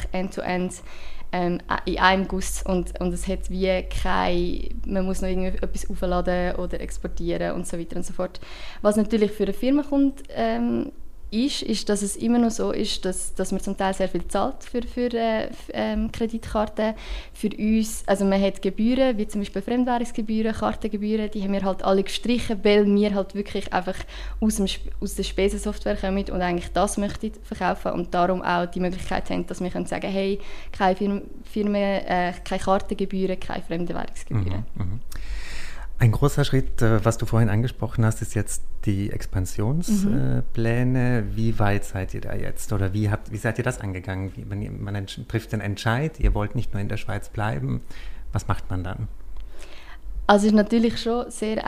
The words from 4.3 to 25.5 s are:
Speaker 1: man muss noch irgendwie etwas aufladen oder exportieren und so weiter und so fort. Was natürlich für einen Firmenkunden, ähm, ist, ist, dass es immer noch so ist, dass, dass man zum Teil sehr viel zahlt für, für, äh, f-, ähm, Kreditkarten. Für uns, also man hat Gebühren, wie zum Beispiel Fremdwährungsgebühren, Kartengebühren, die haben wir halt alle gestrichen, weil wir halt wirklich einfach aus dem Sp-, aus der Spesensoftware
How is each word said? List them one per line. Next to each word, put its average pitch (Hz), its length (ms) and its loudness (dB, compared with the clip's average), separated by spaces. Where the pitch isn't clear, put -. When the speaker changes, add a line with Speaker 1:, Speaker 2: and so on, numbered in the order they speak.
Speaker 1:
man 190 200 0
muss 190 180 0
noch 185 60 0
irgendwie 185 280 2
etwas - 320 0
aufladen 180 680 0
oder 180 240 -2
exportieren 170 720 -2
und 175 160 -4
so 175 100 -4
weiter 170 160 -6
und 175 100 0
so - 100 -4
fort. 185 260 -4
Was 208 140 6
natürlich 214 340 4
für 208 140 -2
einen 196 100 0
Firmenkunden, 277 720 2
ähm, 233 580 0
ist, 233 300 -2
ist, - 260 -2
dass 208 140 2
es 202 140 -4
immer 233 240 2
noch 233 100 4
so 202 220 -2
ist, - 320 -2
dass, - 300 -2
dass 190 180 -2
man 190 80 -2
zum 196 160 -4
Teil 190 180 0
sehr 190 140 0
viel 175 180 -2
zahlt 214 380 -2
für, 240 180 -4
für, 240 320 -2
äh, 226 300 0
f-, - 280 -10
ähm, 220 380 -2
Kreditkarten. 220 840 -2
Für - 240 -2
uns, 220 500 2
also 202 180 2
man 196 180 4
hat 196 200 0
Gebühren, 240 540 2
wie 208 120 -2
zum 202 140 -4
Beispiel 196 200 -4
Fremdwährungsgebühren, 233 920 0
Kartengebühren, 214 800 -2
die 208 140 -4
haben 196 80 0
wir 196 100 0
halt 190 220 0
alle 196 180 6
gestrichen, 226 640 0
weil 208 200 8
wir 202 300 4
halt 196 220 -2
wirklich 202 360 -4
einfach 185 220 0
aus 214 160 2
dem 196 100 2
Sp-, - 240 -4
aus 202 140 -4
der 202 80 -4
Spesensoftware 208 720 0